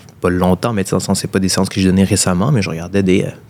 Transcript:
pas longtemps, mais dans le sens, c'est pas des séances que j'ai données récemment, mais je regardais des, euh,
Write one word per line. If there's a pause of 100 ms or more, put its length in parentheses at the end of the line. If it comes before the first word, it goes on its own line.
(200)
pas
longtemps,
mais
dans
le
sens,
c'est
pas
des
séances
que
j'ai
données
récemment,
mais
je
regardais
des,
euh, (200)